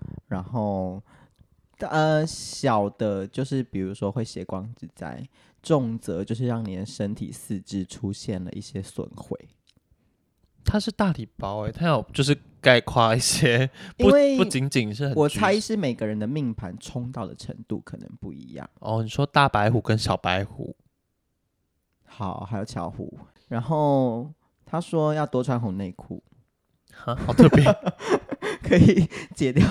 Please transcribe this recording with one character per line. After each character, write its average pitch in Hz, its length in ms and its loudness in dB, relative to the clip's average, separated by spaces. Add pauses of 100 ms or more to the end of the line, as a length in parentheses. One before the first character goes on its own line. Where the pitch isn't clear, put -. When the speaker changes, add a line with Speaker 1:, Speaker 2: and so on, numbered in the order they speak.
(280)
Speaker 1:
然 92 160 -6
后， 98 580 -4 (800)
呃， 156 480 2
小 110 600 -2
的 101 380 -4
就 127 180 -6
是 131 200 -2
比 95 160 -6
如 95 160 -4
说 101 160 -4
会 113 120 -4
血 92 220 -10
光 98 340 -8
之 - 140 -16
灾， 76 340 -12 (360)
重 123 340 0
则 95 260 -6
就 113 120 -4
是 123 100 -2
让 117 180 -2
你 95 120 -8
的 95 100 -6
身 104 300 -6
体 - 160 -8
四 - 280 -8
肢 95 240 -6
出 98 300 -8
现 95 320 -6
了 - 60 -10
一 101 100 -12
些 - 180 -12
损 - 360 -10
毁。 - 200 -10 (1300)
Speaker 2:
他 - 160 0
是 214 120 -4
大 202 220 0
礼 110 220 -6
包 101 260 -6
欸， 107 100 -4
他 170 160 -2
有 131 260 2
就 143 100 0
是 139 140 2 (240)
概 123 180 8
括 113 360 4
一 123 40 2
些， 123 480 2 (300)
不， 247 60 2
Speaker 1:
因 254 80 8
为 277 260 6
Speaker 2:
不 190 80 4
仅 135 240 -2
仅 110 240 0
是 139 140 -4
很 135 80 -2
Speaker 1:
我 147 120 4
猜 202 320 2
是 220 160 -4
每 139 200 -2
个 113 100 -4
人 107 140 -4
的 107 80 -2
命 135 260 -2
盘 92 260 -10
冲 123 320 -8
到 120 140 -8
的 - 80 -12
程 - 220 -12 (120)
度 107 120 -6
可 - 180 -16
能 - 100 -16 (120)
不 90 120 -12
一 65 220 -16
样。 69 240 -14
Speaker 2:
哦， 110 240 -2
你 110 80 -4
说 139 160 0
大 143 240 4
白 107 220 4
虎 113 100 2
跟 110 160 2
小 104 180 0
白 95 300 -2
虎。 - 300 -12 (1300)
Speaker 1:
好， - 420 -8
还 104 120 -6
有 107 60 -6
巧 87 220 -8
虎。 - 300 -12 (300)
然 117 120 -4
后 135 720 0 (320)
他 - 160 -6
说 156 340 0
要 151 120 0
多 127 160 -2
穿 123 180 0
红 101 160 -4
内 98 180 -6
裤。 - 280 -14 (680)
Speaker 2:
哈， - 240 -8
好 - 180 -4
特 - 160 10
别。 - 140 6 (500)
Speaker 1:
<laughs> - 480 -6
可 - 140 2
以 180 320 8 (260)
解 131 180 0
掉 147 200 6